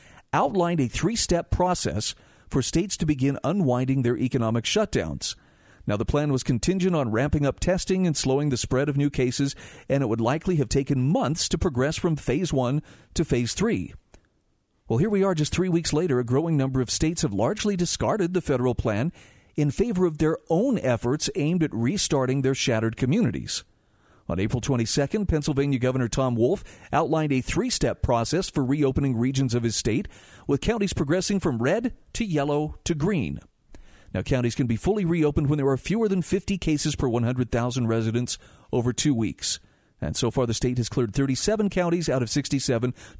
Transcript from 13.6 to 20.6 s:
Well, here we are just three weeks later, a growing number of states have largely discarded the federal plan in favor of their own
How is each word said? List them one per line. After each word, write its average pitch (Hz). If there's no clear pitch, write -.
Well, 113
here 202
we 196
are 190
just 151
three 185
weeks 165
later, 151
a 123
growing 147
number 131
of 123
states 165
have 117
largely 190
discarded 180
the 180
federal 123
plan 117
in 147
favor 185
of 156
their 156
own 208